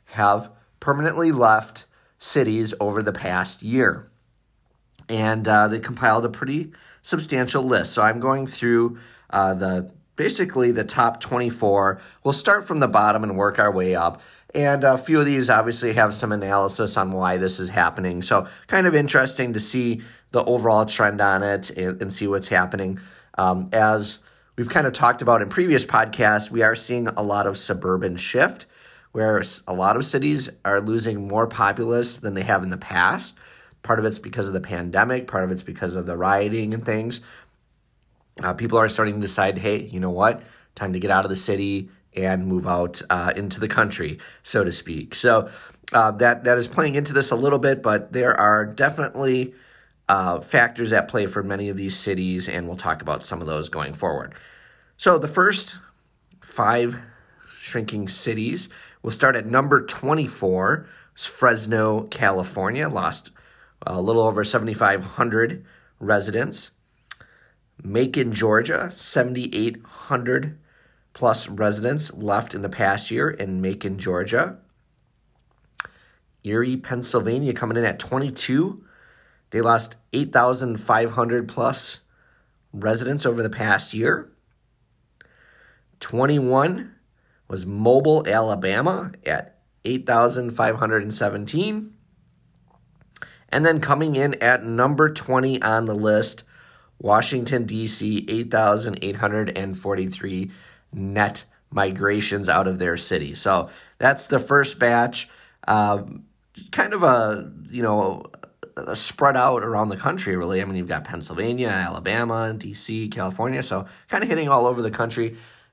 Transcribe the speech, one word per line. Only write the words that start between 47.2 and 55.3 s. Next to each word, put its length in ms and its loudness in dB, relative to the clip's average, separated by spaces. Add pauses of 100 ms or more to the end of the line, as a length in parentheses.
a 40 2
little 240 2
bit, 240 2
but 300 0
there 260 2
are 260 4
definitely, 920 -2 (520)
uh, 320 2
factors 540 0
at 160 2
play 160 -2
for 180 -4
many 240 -6
of 80 -6
these 220 -6
cities, 500 -4
and 180 -6
we'll 120 -8
talk 240 -4
about 220 -6
some 180 -8
of 60 -10
those 200 -4
going 260 -6
forward. 400 -6 (640)
So 220 4
the 100 -4
first 500 0 (640)